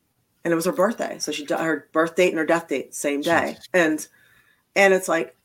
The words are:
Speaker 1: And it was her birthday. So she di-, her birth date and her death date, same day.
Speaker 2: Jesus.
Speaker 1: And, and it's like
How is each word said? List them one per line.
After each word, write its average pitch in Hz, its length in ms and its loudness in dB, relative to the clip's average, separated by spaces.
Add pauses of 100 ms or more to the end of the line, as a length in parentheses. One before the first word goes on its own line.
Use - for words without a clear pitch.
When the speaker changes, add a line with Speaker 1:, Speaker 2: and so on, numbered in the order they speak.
(440)
Speaker 1:
And 170 80 0
it - 20 0
was 170 120 -2
her 180 60 0
birthday. - 460 -2
So - 140 -8
she 147 120 -8
di-, 165 160 -4
her 160 320 -4
birth 165 220 0
date 180 140 4
and 165 100 -2
her 160 80 -2
death 165 220 0
date, - 260 -6
same 143 280 -2
day. 151 320 0
Speaker 2:
Jesus. - 200 -20
Speaker 1:
And, 156 340 2 (680)
and 196 180 6
it's 185 140 -2
like 165 360 -4